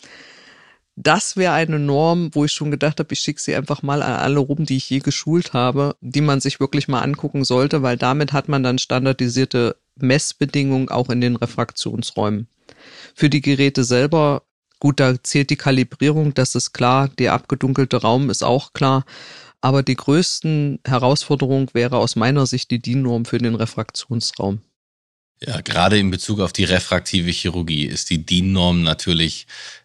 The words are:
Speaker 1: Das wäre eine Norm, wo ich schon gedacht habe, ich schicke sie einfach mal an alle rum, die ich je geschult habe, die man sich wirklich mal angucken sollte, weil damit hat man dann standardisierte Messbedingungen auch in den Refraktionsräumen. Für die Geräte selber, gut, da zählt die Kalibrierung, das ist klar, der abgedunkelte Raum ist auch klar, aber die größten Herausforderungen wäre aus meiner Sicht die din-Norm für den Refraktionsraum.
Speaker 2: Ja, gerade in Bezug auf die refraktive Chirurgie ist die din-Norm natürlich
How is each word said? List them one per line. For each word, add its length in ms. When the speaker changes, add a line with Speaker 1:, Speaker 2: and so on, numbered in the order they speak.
Speaker 1:
Das 380
wäre 160
eine 240
Norm, 560
wo 120
ich 60
schon 200
gedacht 280
habe, 140
ich 60
schicke 200
sie 160
einfach 280
mal 180
an 120
alle 260
rum, 260
die 120
ich 120
je 80
geschult 560
habe, 480
die 200
man 200
sich 180
wirklich 280
mal 140
angucken 440
sollte, 380
weil 140
damit 360
hat 160
man 140
dann 160
standardisierte 960
Messbedingungen 920
auch 200
in 120
den 140
Refraktionsräumen. 1120
Für 160
die 120
Geräte 420
selber, 580
gut, 200
da 220
zählt 300
die 40
Kalibrierung, 800
das 220
ist 180
klar, 360
der 240
abgedunkelte 640
Raum 340
ist 120
auch 300
klar, 320
aber 220
die 120
größten 880
Herausforderungen 880
wäre 240
aus 180
meiner 300
Sicht 260
die 80
din-Norm 460
für 120
den 180
Refraktionsraum. 1080
Speaker 2:
Ja, 200
gerade 380
in 100
Bezug 300
auf 140
die 100
refraktive 680
Chirurgie 540
ist 240
die 160
din-Norm 580
natürlich 640